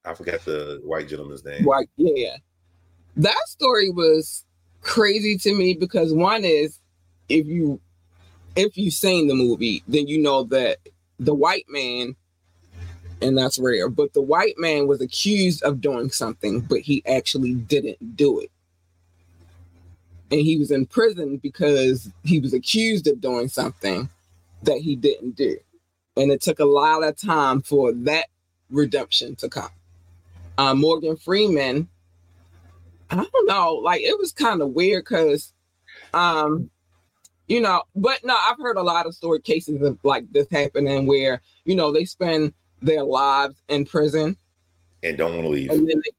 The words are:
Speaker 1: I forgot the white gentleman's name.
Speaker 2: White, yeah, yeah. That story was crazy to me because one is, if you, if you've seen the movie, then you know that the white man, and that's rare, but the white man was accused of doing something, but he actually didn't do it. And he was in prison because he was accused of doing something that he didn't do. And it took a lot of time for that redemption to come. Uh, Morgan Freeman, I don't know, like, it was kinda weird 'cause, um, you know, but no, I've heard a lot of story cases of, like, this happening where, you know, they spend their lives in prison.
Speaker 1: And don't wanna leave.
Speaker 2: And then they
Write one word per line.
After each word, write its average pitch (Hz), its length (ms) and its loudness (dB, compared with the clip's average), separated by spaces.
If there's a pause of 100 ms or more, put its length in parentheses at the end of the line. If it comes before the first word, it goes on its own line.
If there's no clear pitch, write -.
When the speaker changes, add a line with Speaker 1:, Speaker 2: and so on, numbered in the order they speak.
Speaker 1:
I 85 100 -12
forgot 82 300 -8
the 73 400 -8
white 78 240 -8
gentleman's 73 360 -14
name. 71 200 -6
Speaker 2:
White, 139 320 2
yeah, 160 180 2
yeah. 113 220 -4 (800)
That 220 320 2
story 233 420 2
was 160 540 2 (380)
crazy 208 560 2
to 202 160 0
me 185 200 2
because 170 380 0
one 190 320 2
is, 156 340 2 (520)
if 151 160 2
you, 151 340 -2 (760)
if 202 200 0
you've 185 180 -2
seen 180 320 2
the 139 80 2
movie, 120 540 0
then 147 180 0
you 151 120 -2
know 139 260 2
that 123 340 0 (400)
the 147 160 0
white 165 340 0
man, 123 460 -6 (1080)
and 131 140 2
that's 131 220 0
rare, 123 320 0
but 143 240 -2
the 139 80 2
white 165 360 2
man 156 280 0
was 139 160 0
accused 185 600 0
of 139 200 -2
doing 135 280 -2
something, 113 500 -4
but 123 200 -2
he 143 240 -2
actually 131 480 -2
didn't 120 640 -4
do 135 240 2
it. - 100 -12 (1800)
And 147 100 2
he 160 160 2
was 147 140 -2
in 135 160 0
prison 175 500 0
because 135 720 0 (160)
he 160 160 4
was 127 140 -2
accused 214 540 -2
of 139 120 0
doing 127 280 -4
something 101 600 -6 (540)
that 147 160 2
he 147 180 -4
didn't 127 400 -2
do. 123 220 -2 (580)
And 139 140 2
it 139 100 0
took - 200 -4
a 151 40 4
lot 147 380 4
of 151 140 -2
time 147 440 0
for 135 320 2
that 143 340 -2 (440)
redemption 135 680 -2
to - 140 -8
come. - 200 -10 (840)
Uh, 135 180 2
Morgan 160 420 2
Freeman, 165 720 0 (1200)
I 175 60 -2
don't 392 320 2
know, 175 260 2
like, 151 280 0
it - 160 0
was 381 140 -4
kinda 202 340 0
weird 180 380 0
'cause, 156 480 0 (600)
um, 160 560 0 (800)
you 233 120 2
know, 190 220 2 (140)
but 233 280 0
no, 247 120 0
I've 220 220 0
heard 240 180 -4
a 185 60 -2
lot 170 240 0
of 170 80 -8
story 165 260 -2
cases 151 420 -2
of, 135 220 0
like, 123 280 0
this 143 180 2
happening 139 560 0
where, 135 360 2 (220)
you 175 100 0
know, 160 160 2
they 156 140 2
spend 160 480 -2 (300)
their 151 200 2
lives 139 680 0
in 143 160 0
prison. 156 520 0 (640)
Speaker 1:
And 80 160 -4
don't 85 160 -2
wanna 82 140 -4
leave. 78 220 -2
Speaker 2:
And 156 180 2
then 156 160 0
they 151 140 -8